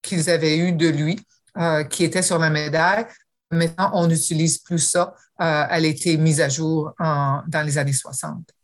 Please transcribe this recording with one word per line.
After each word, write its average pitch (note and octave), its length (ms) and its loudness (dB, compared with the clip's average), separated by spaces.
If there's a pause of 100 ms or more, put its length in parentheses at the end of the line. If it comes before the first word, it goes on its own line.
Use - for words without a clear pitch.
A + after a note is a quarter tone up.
qu'ils E3+ 280 -2
avaient D#3 280 2
eu F3+ 140 2
de E3 160 2
lui, D3+ 320 0 (380)
euh, D#3+ 260 0
qui - 180 -4
était F3 200 0
sur F3+ 160 0
la D#3+ 120 2
médaille. D#3+ 560 0 (460)
Maintenant, E3 420 0
on E3+ 140 2
n'utilise D#3+ 500 0
plus E3+ 220 -4
ça. F3 340 0 (260)
Euh, D#3 300 2
elle E3 140 0
a D#3 40 2
été D#3 280 0
mise D#3 240 2
à D3 80 2
jour D#3 500 -2
en, C#3+ 480 0
dans D#3+ 180 -2
les D3 140 -2
années C#3 140 0
soixante. D#3 560 -8 (160)